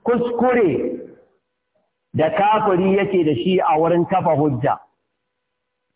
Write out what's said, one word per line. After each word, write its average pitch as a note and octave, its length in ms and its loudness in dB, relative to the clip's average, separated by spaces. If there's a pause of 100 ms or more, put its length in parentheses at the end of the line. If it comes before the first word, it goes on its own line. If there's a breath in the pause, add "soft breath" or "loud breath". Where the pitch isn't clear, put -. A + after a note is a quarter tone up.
kuskure A#3 960 0 (1120)
da D3+ 160 0
kafiri G3 680 0
yake F#3+ 280 0
da D3+ 100 0
shi F3+ 240 0
a E3 180 0
wurin E3 280 2
kafa F3 300 0
hujja. C#3 440 -2 (1160)